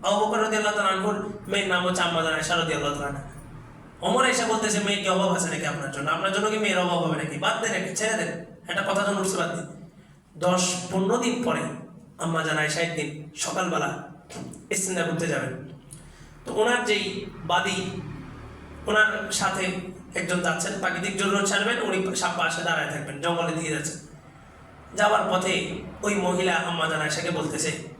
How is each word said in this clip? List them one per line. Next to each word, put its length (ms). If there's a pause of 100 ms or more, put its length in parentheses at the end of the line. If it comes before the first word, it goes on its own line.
আবু 220
বকর 160
রাদিয়াল্লাহু 360
তাআলা 140
আনহুর 420 (140)
মেয়ের 200
নাম 180
হচ্ছে 160
আম্মা 200
জান 120
আয়েশা 240
রাদিয়াল্লাহু 380
তাআলা 140
আনহা। 220 (680)
ওমর 240
এসে 200
বলতেছে, 340
"মেয়ের 240
কি 60
অভাব 240
আছে 160
নাকি 160
আপনার 260
জন্য? 200
আপনার 220
জন্য 160
কি 80
মেয়ের 220
অভাব 200
হবে 240
নাকি? 140
বাদ 240
দেন, 340
ছেড়ে 180
দেন, 320 (220)
একটা 140
কথা 200
যখন 200
উঠছে 160
বাদ 180
দেন।" 340 (480)
দশ 380 (160)
পনেরো 260
দিন 260
পরে 180 (560)
আম্মা 260
জান 140
আয়েশা 220
একদিন 560
সকালবেলা 720 (640)
ইস্তিনজা 340
করতে 240
যাবেন। 440 (720)
তো 80
ওনার 320
যেই 400 (100)
বাদী, 680 (840)
ওনার 440
সাথে 360 (480)
একজন 240
যাচ্ছেন, 400
প্রাকৃতিক 380
জরুরত 280
সারবেন, 360
উনি 340
সা-, 220
পাশে 260
দাঁড়ায় 280
থাকবেন, 300
জঙ্গলের 380
দিকে 120
যাচ্ছেন। 260 (960)
যাওয়ার 340
পথে 460 (280)
ওই 120
মহিলা 400
আম্মা 320
জান 140
আয়েশাকে 300
বলতেছে 400 (280)